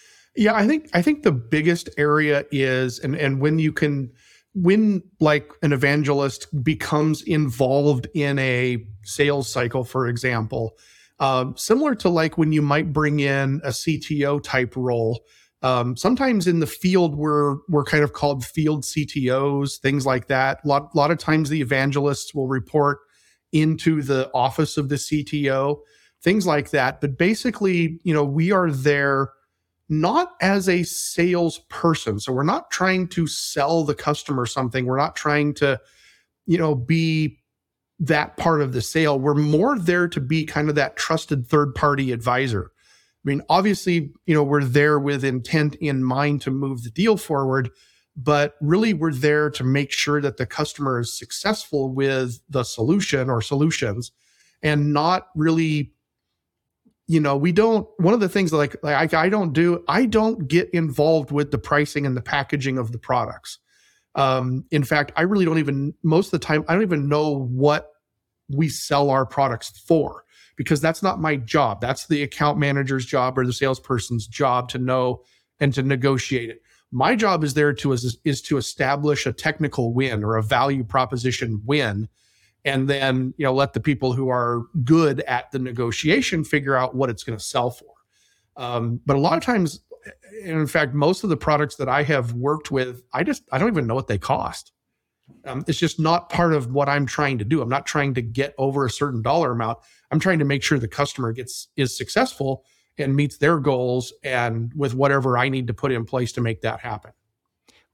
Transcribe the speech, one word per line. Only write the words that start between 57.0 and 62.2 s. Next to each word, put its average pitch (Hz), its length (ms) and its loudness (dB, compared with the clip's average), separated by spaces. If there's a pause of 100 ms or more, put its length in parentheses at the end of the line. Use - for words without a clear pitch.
you 165 140 2
know, 139 160 2
we 160 160 2
don't, 214 340 2 (120)
one 185 160 4
of 240 60 2
the 185 100 0
things 190 200 0
that, 156 60 0
like, 147 260 0
like, 147 300 0
I, 160 120 2
I 185 40 4
don't 196 240 0
do, 170 360 2
I 214 180 2
don't 220 420 0
get 165 220 2
involved 156 600 2
with 143 200 -2
the 143 80 -2
pricing 147 480 0
and 127 100 -2
the 123 60 -6